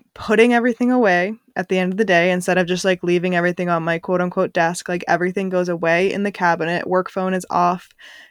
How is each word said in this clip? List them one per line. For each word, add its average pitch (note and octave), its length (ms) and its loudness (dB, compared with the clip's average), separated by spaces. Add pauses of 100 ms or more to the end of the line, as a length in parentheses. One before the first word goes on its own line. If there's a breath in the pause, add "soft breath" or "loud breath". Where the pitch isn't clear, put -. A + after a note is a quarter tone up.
(140)
putting A3+ 400 2
everything A#3+ 380 2
away G3+ 420 2 (220)
at F#3 140 -6
the F#3 100 0
end F#3 140 0
of F#3 40 -6
the A3 80 2
day F3+ 260 4
instead F3+ 260 0
of F3+ 100 2
just, F3+ 160 -4
like, F#3 200 0
leaving F3 320 0
everything F3 340 0
on E3 140 0
my E3 160 -2
quote F3+ 220 -2
unquote F3+ 320 -2
desk. F3 360 -2
Like, F3 180 -4
everything F3+ 420 -2
goes F3+ 200 -2
away E3+ 420 0
in G3+ 120 -4
the G3+ 80 -2
cabinet, F3 560 -2
work F#3 220 -2
phone F#3 240 -4
is F#3 160 -4
off, F3+ 400 -2 (420 loud breath)